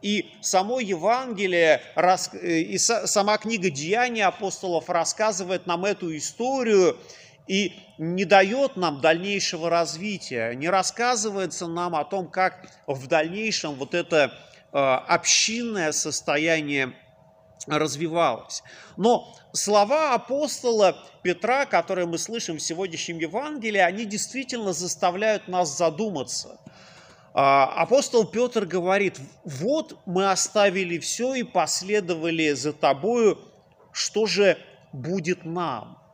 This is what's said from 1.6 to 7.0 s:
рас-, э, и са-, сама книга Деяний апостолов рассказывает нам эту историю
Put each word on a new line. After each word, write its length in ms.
рас-, 400
э, 260
и 160
са-, 300
сама 320
книга 320
Деяний 520
апостолов 680
рассказывает 760
нам 200
эту 280
историю 840